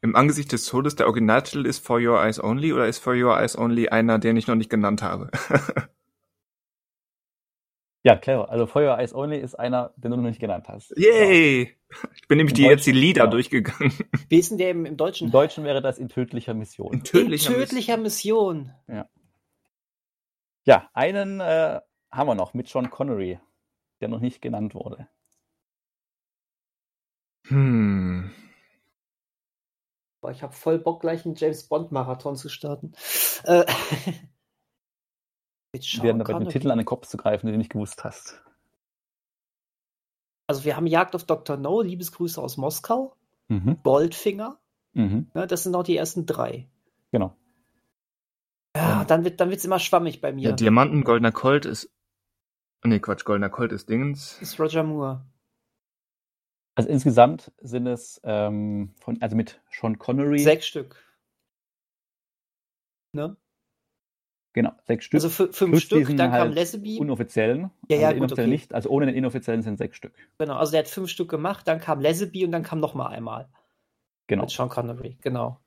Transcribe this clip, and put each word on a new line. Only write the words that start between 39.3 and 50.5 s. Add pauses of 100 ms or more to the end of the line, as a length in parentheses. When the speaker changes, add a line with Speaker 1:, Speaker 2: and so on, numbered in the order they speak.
Speaker 3:
Also
wir
haben
Jagd
auf
Doktor
No,
Liebesgrüße
aus
Moskau, (340)
Speaker 2:
Mhm.
Speaker 3:
Goldfinger. (340)
Speaker 2:
Mhm.
Speaker 3:
Ne,
das
sind
noch
die
ersten
drei. (440)
Speaker 2:
Genau. (1400)
Speaker 3:
Ja,
Speaker 2:
Ähm.
Speaker 3:
dann
wird,
dann
wird's
immer
schwammig
bei
mir.
Speaker 1:
Ja,